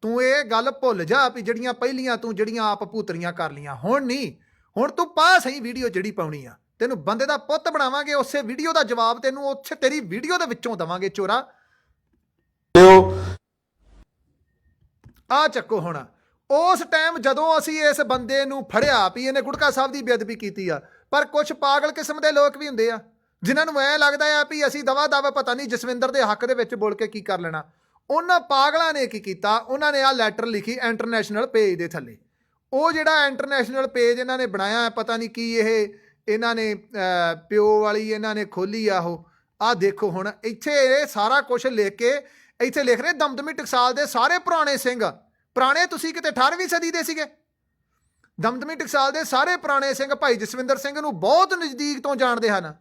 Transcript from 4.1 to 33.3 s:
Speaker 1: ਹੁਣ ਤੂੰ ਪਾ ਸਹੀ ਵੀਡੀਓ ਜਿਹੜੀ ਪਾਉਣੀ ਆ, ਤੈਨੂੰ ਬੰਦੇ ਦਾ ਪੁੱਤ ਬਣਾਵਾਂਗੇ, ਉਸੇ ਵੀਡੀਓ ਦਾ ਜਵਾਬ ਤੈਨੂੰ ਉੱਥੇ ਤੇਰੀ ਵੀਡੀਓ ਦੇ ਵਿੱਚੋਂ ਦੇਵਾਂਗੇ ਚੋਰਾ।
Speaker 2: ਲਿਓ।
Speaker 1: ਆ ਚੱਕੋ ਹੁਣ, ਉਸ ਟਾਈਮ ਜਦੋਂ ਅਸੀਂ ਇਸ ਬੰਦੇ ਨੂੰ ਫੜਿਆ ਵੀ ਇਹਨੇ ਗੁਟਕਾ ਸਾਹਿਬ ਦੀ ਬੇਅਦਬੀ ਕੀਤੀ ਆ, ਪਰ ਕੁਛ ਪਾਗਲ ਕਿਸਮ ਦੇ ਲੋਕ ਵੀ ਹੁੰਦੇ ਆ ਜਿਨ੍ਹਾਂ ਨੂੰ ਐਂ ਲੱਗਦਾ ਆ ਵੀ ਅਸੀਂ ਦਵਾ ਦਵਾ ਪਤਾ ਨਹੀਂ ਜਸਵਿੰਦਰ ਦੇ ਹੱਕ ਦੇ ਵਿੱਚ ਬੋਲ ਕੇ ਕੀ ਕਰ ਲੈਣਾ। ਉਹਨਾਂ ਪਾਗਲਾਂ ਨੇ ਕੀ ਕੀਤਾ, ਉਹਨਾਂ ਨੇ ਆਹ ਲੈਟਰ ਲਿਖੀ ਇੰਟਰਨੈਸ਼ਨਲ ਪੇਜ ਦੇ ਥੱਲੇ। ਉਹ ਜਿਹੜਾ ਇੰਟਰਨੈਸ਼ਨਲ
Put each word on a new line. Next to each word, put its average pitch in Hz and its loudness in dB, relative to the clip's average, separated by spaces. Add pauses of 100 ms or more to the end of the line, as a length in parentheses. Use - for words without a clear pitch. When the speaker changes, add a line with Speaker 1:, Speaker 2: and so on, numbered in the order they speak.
Speaker 1:
ਹੁਣ 262 0
ਤੂੰ 339 -4
ਪਾ 349 6
ਸਹੀ 277 -2
ਵੀਡੀਓ 247 -6
ਜਿਹੜੀ 196 -4
ਪਾਉਣੀ 151 -8
ਆ, 123 -20 (240)
ਤੈਨੂੰ 233 -4
ਬੰਦੇ 226 -2
ਦਾ 294 0
ਪੁੱਤ 302 -4
ਬਣਾਵਾਂਗੇ, 285 -2
ਉਸੇ 285 -2
ਵੀਡੀਓ 262 -4
ਦਾ 320 4
ਜਵਾਬ 233 0
ਤੈਨੂੰ 269 -4
ਉੱਥੇ 277 -8
ਤੇਰੀ 294 0
ਵੀਡੀਓ 240 -4
ਦੇ - -2
ਵਿੱਚੋਂ 240 -6
ਦੇਵਾਂਗੇ 180 -4
ਚੋਰਾ। 202 -2 (1300)
Speaker 2:
ਲਿਓ। 185 12 (2250)
Speaker 1:
ਆ 294 4
ਚੱਕੋ 220 -4
ਹੁਣ, 156 -8 (460)
ਉਸ 330 4 (100)
ਟਾਈਮ 320 0
ਜਦੋਂ 285 2
ਅਸੀਂ 311 -4
ਇਸ 294 4
ਬੰਦੇ 254 0
ਨੂੰ 269 -6
ਫੜਿਆ 233 2
ਵੀ 240 -6
ਇਹਨੇ 269 0
ਗੁਟਕਾ 277 0
ਸਾਹਿਬ 262 0
ਦੀ 277 -8
ਬੇਅਦਬੀ 226 -2
ਕੀਤੀ 196 -8
ਆ, 151 -4 (300)
ਪਰ 294 2
ਕੁਛ 294 -2
ਪਾਗਲ 285 0
ਕਿਸਮ 302 -8
ਦੇ 302 2
ਲੋਕ 285 4
ਵੀ 294 -10
ਹੁੰਦੇ 233 0
ਆ 226 -6 (440)
ਜਿਨ੍ਹਾਂ 269 2
ਨੂੰ 294 -2
ਐਂ 285 2
ਲੱਗਦਾ 302 2
ਆ 294 2
ਵੀ 302 0
ਅਸੀਂ 277 -4
ਦਵਾ 269 2
ਦਵਾ 285 2
ਪਤਾ 269 -2
ਨਹੀਂ 269 -8
ਜਸਵਿੰਦਰ 247 -4
ਦੇ 262 0
ਹੱਕ 208 0
ਦੇ 254 0
ਵਿੱਚ 240 -4
ਬੋਲ 208 -2
ਕੇ 220 -6
ਕੀ 214 -10
ਕਰ 185 -4
ਲੈਣਾ। 160 -8 (460)
ਉਹਨਾਂ 339 2
ਪਾਗਲਾਂ 302 2
ਨੇ 277 -2
ਕੀ 220 -8
ਕੀਤਾ, 202 -2
ਉਹਨਾਂ 269 0
ਨੇ 277 2
ਆਹ 269 4
ਲੈਟਰ 220 0
ਲਿਖੀ 220 -4
ਇੰਟਰਨੈਸ਼ਨਲ 226 -2
ਪੇਜ 208 2
ਦੇ 170 -4
ਥੱਲੇ। 131 -12 (540)
ਉਹ 311 2
ਜਿਹੜਾ 311 2
ਇੰਟਰਨੈਸ਼ਨਲ 269 -2